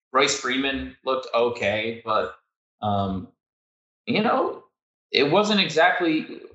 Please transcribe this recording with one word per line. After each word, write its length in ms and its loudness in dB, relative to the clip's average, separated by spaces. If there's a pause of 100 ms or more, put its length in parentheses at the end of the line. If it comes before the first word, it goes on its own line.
(120)
Royce 260 2
Freeman 560 -4 (100)
looked 300 -2
okay, 680 0
but, 320 -2 (460)
um, 460 -2 (760)
you 180 0
know, 420 -2 (460)
it 200 2
wasn't 300 2
exactly 800 0 (120)